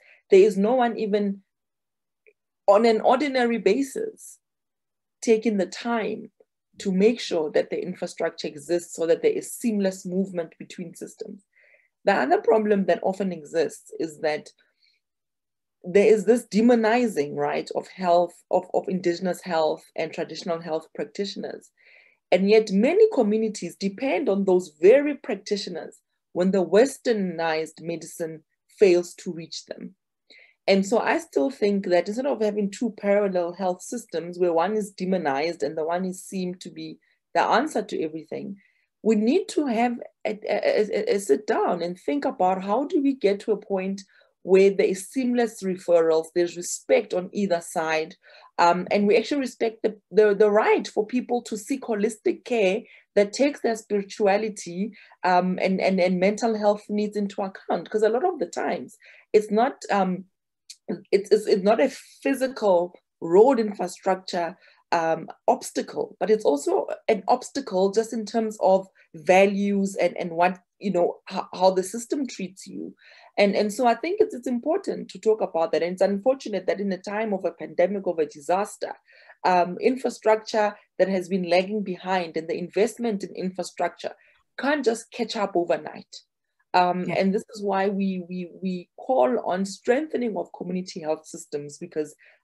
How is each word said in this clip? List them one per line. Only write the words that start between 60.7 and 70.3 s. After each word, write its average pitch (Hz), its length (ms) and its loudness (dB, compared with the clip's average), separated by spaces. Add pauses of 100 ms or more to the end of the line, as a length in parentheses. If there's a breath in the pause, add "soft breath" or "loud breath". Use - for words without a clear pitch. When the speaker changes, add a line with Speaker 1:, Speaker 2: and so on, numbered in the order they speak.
Speaker 1:
it's, 196 180 2
it's, 208 160 4
it's 196 180 2
not 226 180 4
a 277 80 4
physical 226 1040 -2 (240)
road 220 400 6
infrastructure, 185 1000 -4 (360 soft breath)
um, 165 340 0 (220)
obstacle, - 720 -2
but 190 80 0
it's 214 160 2
also 285 420 0 (220)
an 202 180 0
obstacle 196 640 0
just 220 220 -2
in 226 120 -6
terms 220 360 -4
of 190 260 4 (260 soft breath)
values 196 840 2
and, 175 200 0
and 175 140 -6